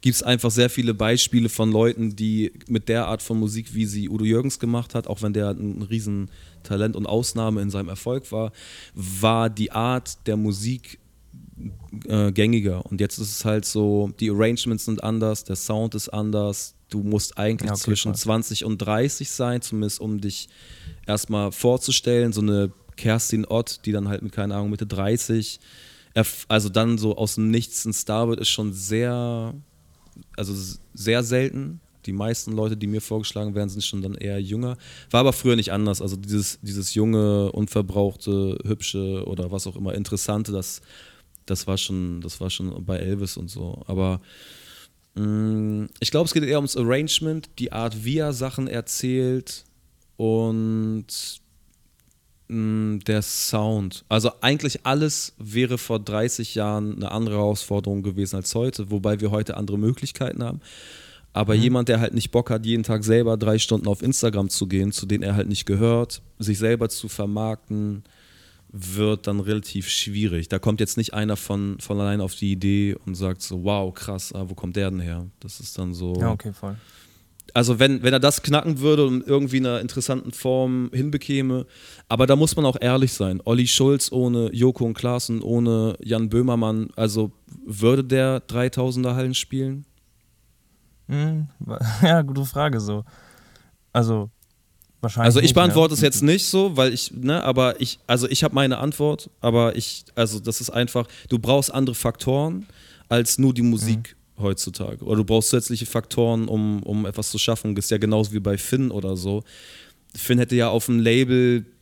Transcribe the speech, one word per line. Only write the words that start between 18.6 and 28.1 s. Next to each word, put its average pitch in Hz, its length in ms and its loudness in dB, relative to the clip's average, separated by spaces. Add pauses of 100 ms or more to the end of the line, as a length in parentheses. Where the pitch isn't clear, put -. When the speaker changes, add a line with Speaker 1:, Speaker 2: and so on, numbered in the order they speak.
Speaker 1:
und 107 140 -4
dreißig 113 520 -2
sein, 123 320 -2
zumindest 107 380 -4
um 107 200 -4
dich 98 280 -8 (580)
erstmal 104 460 -2
vorzustellen. 120 800 2
So 104 80 -2
eine 101 320 2 (240)
Kerstin 110 500 0
Ott, - 380 -2
die 107 80 -2
dann 101 160 -2
halt 101 140 -4
mit, 101 100 -8
keine 101 220 -4
Ahnung, 101 160 -2
Mitte 104 160 -4
dreißig, 104 760 -2 (540)
erf-, - 340 0
also 107 200 2
dann 113 300 2
so 107 180 0
aus - 200 -2
dem 110 140 2
Nichts - 340 0
ein 110 80 -4
Star 113 360 0